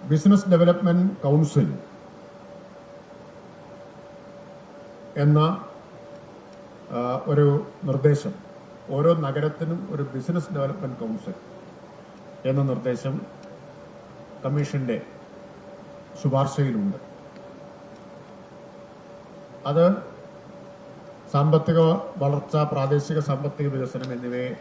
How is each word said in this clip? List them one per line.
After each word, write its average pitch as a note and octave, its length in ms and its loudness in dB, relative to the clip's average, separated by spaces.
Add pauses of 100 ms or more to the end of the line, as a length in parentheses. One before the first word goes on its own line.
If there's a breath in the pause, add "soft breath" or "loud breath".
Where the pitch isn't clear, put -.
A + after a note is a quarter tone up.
ബിസിനസ് F#3+ 400 6
ഡെവലപ്മെന്റ് F3 640 6 (100)
കൗൺസിൽ C#3+ 560 2 (3500)
എന്ന, D3+ 220 6 (1500)
ആ, B2 360 -2
ഒരു D3 400 4 (160)
നിർദ്ദേശം, C#3 500 2 (560)
ഓരോ D3+ 240 4
നഗരത്തിനും D#3 800 -2
ഒരു C#3+ 120 -4
ബിസിനസ് D3+ 500 -4
ഡെവലപ്മെന്റ് C3+ 460 -4
കൗൺസിൽ A2 340 -6 (1160)
എന്ന C#3 140 2
നിർദ്ദേശം B2+ 580 -2 (1200)
കമ്മീഷന്റെ C3+ 560 0 (1200)
ശുപാർശയിലുണ്ട്. C3 760 2 (2750)
അത് E3 300 6 (1400)
സാമ്പത്തിക D#3 480 4 (380)
വളർച്ച, C#3+ 400 0
പ്രാദേശിക D3 640 0
സാമ്പത്തിക C#3+ 480 -2
വികസനം C3 460 -4
എന്നിവയെ B2 480 -6